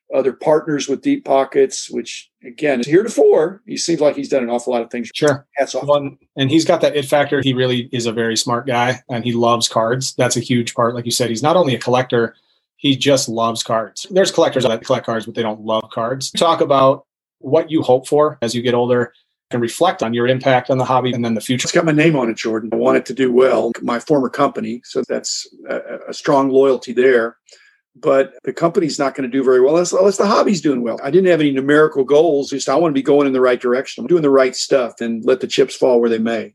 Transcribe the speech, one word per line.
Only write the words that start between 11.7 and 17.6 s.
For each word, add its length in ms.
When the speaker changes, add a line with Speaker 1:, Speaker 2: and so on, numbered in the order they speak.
Speaker 2:
a 60
collector, 560
he 180
just 320
loves 360
cards. 480
There's 200
collectors 320
that 220
collect 220
cards, 180
but 80
they 80
don't 200
love 300
cards. 400
Talk 300
about 460
what 320